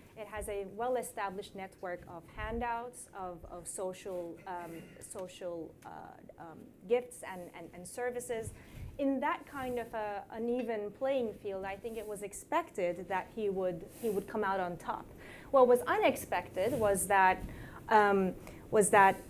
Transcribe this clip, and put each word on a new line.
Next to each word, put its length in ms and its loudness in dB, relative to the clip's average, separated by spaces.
It 100 -12
has 220 -10
a 160 -6
well-established 800 -4
network 540 -8
of 140 -14
handouts, 720 -6
of, 200 -8
of 160 -14
social, 720 -8
um, 240 -10
social, 720 -10
uh, 40 -14
um, 200 -16
gifts 300 0
and, 120 -12
and, 160 -14
and 140 -14
services. 640 -6
In 240 0
that 280 -4
kind 300 -6
of 140 -8
a 300 -6
uneven 640 -2
playing 420 -2
field, 220 -6
I 140 -8
think 200 -10
it 80 -8
was 160 -8
expected 840 -4
that 260 -2
he 160 0
would, 360 -2
he 80 0
would 180 -4
come 160 -2
out 160 0
on 160 -2
top. 300 -8
What 180 10
was 180 10
unexpected 840 2
was 340 4
that, 340 8
um, 460 6
was 180 8
that, 260 10